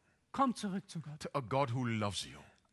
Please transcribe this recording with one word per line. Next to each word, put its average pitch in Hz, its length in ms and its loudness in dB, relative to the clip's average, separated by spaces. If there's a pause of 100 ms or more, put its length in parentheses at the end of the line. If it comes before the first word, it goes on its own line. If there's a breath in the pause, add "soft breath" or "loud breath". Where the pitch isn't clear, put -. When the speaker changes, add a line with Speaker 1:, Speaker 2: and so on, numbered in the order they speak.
(300)
Speaker 1:
Komm 254 240 4
zurück 196 360 -4
zu 165 100 -6
Gott. 147 200 -10
Speaker 2:
To - 120 -6
a 147 80 2
God 131 340 2
who 127 120 2
loves 107 400 0
you. - 100 -14 (360)